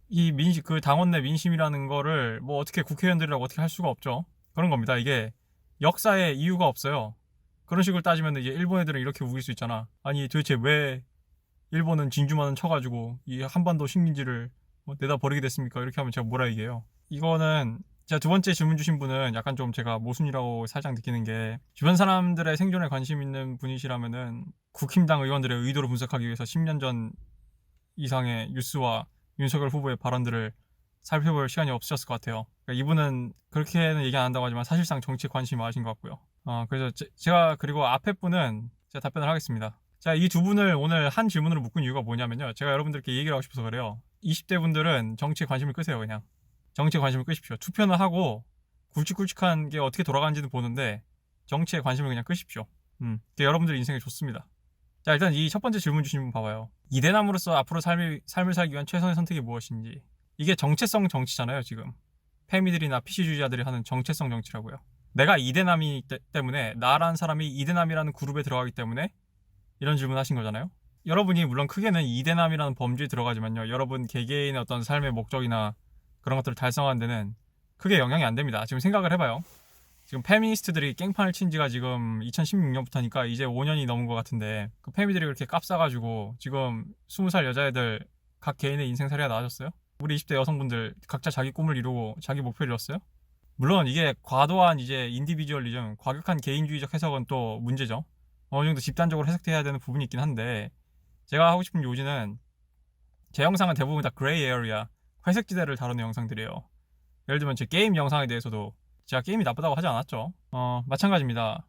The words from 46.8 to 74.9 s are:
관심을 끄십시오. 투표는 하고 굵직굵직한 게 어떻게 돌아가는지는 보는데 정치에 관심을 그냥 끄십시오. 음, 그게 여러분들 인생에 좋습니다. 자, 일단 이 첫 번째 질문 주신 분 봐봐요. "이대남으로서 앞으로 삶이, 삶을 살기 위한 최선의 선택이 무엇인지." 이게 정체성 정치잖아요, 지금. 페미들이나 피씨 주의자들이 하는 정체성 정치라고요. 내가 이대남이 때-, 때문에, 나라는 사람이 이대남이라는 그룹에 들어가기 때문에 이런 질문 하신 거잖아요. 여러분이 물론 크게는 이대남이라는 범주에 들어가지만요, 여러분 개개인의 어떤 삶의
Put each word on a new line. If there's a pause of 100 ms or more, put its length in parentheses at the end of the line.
관심을
끄십시오.
투표는
하고 (480)
굵직굵직한
게
어떻게
돌아가는지는
보는데 (440)
정치에
관심을
그냥
끄십시오. (340)
음, (100)
그게
여러분들
인생에
좋습니다. (560)
자,
일단
이
첫
번째
질문
주신
분
봐봐요. (200)
"이대남으로서
앞으로
삶이,
삶을
살기
위한
최선의
선택이
무엇인지." (340)
이게
정체성
정치잖아요,
지금. (540)
페미들이나
피씨
주의자들이
하는
정체성
정치라고요. (340)
내가
이대남이
때-, (140)
때문에,
나라는
사람이
이대남이라는
그룹에
들어가기
때문에 (680)
이런
질문
하신
거잖아요. (340)
여러분이
물론
크게는
이대남이라는
범주에
들어가지만요,
여러분
개개인의
어떤
삶의